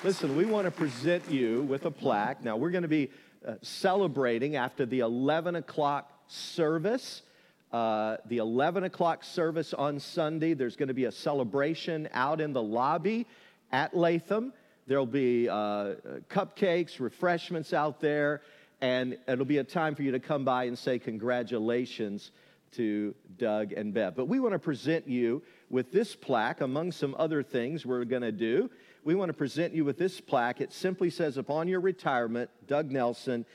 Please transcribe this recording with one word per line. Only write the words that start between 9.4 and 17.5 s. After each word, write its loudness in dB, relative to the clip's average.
on -2
Sunday, 0
there's -2
gonna -2
be 0
a 0
celebration -2
out 2
in -2
the 0
lobby 0
at 0
Latham. 2
There'll 2
be, 2
uh, -2
cupcakes, 0
refreshments -2